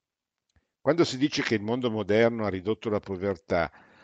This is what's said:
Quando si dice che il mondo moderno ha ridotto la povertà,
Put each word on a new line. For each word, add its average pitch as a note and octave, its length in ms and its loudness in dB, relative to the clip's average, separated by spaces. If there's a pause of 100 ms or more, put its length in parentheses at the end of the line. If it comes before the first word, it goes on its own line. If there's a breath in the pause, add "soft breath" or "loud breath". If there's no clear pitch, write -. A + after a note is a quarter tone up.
(800)
Quando D#3 260 2
si C3 120 -4
dice C#3 260 -2
che - 120 0
il G#2 60 -2
mondo A#2+ 280 -2
moderno A2 560 2
ha G2+ 40 -2
ridotto F#2+ 400 -4
la G#2 100 0
povertà, F#2 720 -2 (320 soft breath)